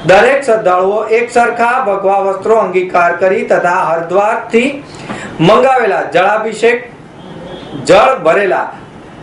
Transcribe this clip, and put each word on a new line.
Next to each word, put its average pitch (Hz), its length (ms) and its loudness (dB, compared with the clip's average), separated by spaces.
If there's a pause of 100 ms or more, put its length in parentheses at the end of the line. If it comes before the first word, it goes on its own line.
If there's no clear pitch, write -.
દરેક 226 400 4
શ્રદ્ધાળુઓ 202 600 0
એક 226 260 0
સરખા 240 540 0
ભગવા 196 340 0
વસ્ત્રો 196 380 0
અંગીકાર 180 600 0
કરી 196 260 0
તથા 180 400 0
હરિદ્વારથી 202 1000 -2 (560)
મંગાવેલા 220 600 2
જળાભિષેક 220 960 -2 (920)
જળ 247 380 4
ભરેલા 180 480 0 (500)